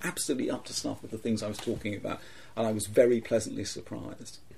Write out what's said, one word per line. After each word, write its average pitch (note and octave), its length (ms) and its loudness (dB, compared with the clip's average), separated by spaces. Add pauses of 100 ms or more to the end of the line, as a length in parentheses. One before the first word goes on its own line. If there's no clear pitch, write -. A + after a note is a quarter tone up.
absolutely C3 460 0
up C3 160 -4
to - 60 -12
snuff A2 300 -4
with - 80 -12
the A2 80 -4
things A2 240 0
I G#2+ 60 -2
was G#2 100 -4
talking G#2 360 -2
about, - 260 -4 (360)
and A2+ 100 2
I A2 60 4
was G#2+ 140 0
very A#2+ 340 8
pleasantly A2 440 0
surprised. - 760 -10 (200)